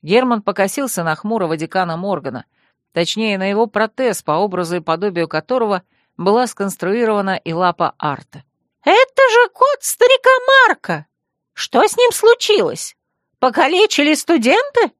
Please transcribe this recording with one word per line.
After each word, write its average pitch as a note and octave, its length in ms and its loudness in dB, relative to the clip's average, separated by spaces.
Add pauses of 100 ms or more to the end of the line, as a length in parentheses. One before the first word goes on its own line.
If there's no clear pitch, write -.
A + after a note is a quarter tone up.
Герман A3+ 400 0
покосился G3 600 -4
на E3 120 -2
хмурого F#3+ 420 -4
декана E3 400 -4
Моргана, D#3 480 -8 (480)
точнее, G3+ 460 -4
на F#3+ 100 -4
его G#3 180 0
протез, A3 560 -4
по - 100 -4
образу F3+ 440 -2
и F3 40 -4
подобию E3+ 480 -4
которого G3+ 540 -4 (340)
была G#3 300 2
сконструирована G3+ 920 -4
и - 160 -10
лапа E3+ 460 -2
Арта. - 460 -8 (400)
Это B4+ 380 2 (100)
же A#4+ 200 4
кот C#5+ 300 0
старика B4+ 480 2 (360)
Марка! E3 400 -4 (460)
Что - 340 0
с - 100 -2
ним A#4+ 160 2
случилось? G#4 840 0 (440)
Покалечили D4+ 760 2
студенты? E4+ 840 0